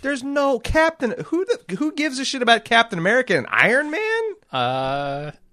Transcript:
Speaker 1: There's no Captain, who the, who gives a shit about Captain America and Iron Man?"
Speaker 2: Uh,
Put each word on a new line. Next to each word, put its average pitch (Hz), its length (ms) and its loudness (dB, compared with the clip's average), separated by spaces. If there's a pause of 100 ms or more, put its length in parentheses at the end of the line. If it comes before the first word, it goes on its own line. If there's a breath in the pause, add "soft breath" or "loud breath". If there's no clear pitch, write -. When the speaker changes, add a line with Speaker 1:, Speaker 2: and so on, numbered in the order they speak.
Speaker 1:
There's 269 220 -4
no 277 360 0
Captain, 320 540 0 (140)
who 359 180 -2
the, 269 320 -4
who 302 160 -2
gives 294 260 -2
a 262 60 -4
shit 262 160 -4
about 226 240 2
Captain 226 340 2
America 208 380 2
and 113 120 -4
Iron 226 400 4
Man?" 440 320 -2 (300)
Speaker 2:
Uh, 139 800 -4 (220)